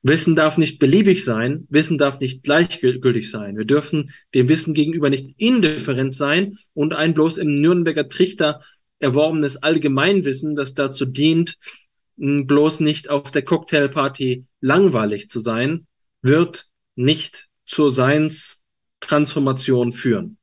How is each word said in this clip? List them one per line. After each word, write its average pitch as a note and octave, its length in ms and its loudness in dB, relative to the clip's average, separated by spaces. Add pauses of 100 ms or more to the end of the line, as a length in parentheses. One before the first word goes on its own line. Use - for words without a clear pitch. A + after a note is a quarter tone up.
Wissen D#3+ 300 4
darf D#3 220 2
nicht D#3 220 0
beliebig F3+ 440 4
sein, B2+ 460 -4
Wissen D#3 280 0
darf C#3 220 0
nicht C3 240 -6
gleichgültig B2+ 880 0
sein. G#2 240 -10
Wir G#2+ 80 -6
dürfen D3 480 -2 (220)
dem B2+ 160 4
Wissen D#3 240 0
gegenüber D3 360 0
nicht C3+ 280 -4
indifferent D3+ 760 0
sein E3 440 -2 (160)
und D3+ 200 -2
ein D#3+ 200 0
bloß D#3+ 240 2
im D3+ 160 -2
Nürnberger D#3 560 0
Trichter E3 520 0 (380)
erworbenes D3 640 0
Allgemeinwissen, D3 920 0
das C3+ 180 -6
dazu C3+ 320 -4
dient, D#3 520 0 (680)
m, C#3 240 -2
bloß D3+ 320 2
nicht D3+ 300 -2
auf C#3+ 220 -4
der C#3 120 -2
Cocktailparty C#3 1000 -2 (160)
langweilig C3 680 2
zu A#2+ 100 -8
sein, A#2+ 480 -4 (340)
wird D#3 460 0 (280)
nicht D3 540 -4 (160)
zur D3 260 0
Seinstransformation C3+ 2000 -2
führen. A2 520 -4